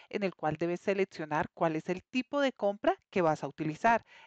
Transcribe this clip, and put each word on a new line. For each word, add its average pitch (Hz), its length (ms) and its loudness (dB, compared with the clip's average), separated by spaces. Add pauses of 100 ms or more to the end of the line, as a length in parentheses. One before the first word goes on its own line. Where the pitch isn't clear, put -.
en 208 120 -4
el 185 140 -4
cual 156 220 -2
debes 170 220 -2
seleccionar 170 760 -2
cuál 165 200 0
es 160 140 -4
el 180 140 -4
tipo 254 360 -4
de 269 140 0
compra 208 460 0 (100)
que 185 140 2
vas 156 200 2
a 143 40 -6
utilizar. 156 580 0 (220)